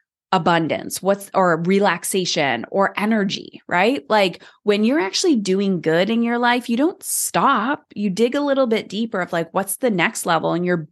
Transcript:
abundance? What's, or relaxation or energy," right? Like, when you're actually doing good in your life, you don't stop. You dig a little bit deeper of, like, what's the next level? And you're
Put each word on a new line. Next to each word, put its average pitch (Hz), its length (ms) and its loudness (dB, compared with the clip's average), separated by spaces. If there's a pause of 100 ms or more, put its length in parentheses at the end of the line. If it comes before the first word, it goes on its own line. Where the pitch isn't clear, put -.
(340)
abundance? 165 680 0
What's, 196 320 -2
or 175 280 2
relaxation 175 1080 0
or 196 260 0
energy," 208 720 -2
right? 214 400 0
Like, 202 340 0 (220)
when 208 180 2
you're 262 160 2
actually 370 380 0
doing 196 440 0
good 170 280 2
in 233 140 0
your 233 160 -2
life, 240 300 0
you 233 80 0
don't 311 280 0
stop. 240 800 0 (100)
You 202 160 -2
dig 233 240 0
a 285 60 0
little 269 260 2
bit 220 220 -2
deeper 214 320 -4
of, 175 120 -4
like, 165 200 -4
what's 196 240 -2
the 247 140 0
next 185 360 0
level? 165 280 0
And 175 100 -2
you're 175 260 -2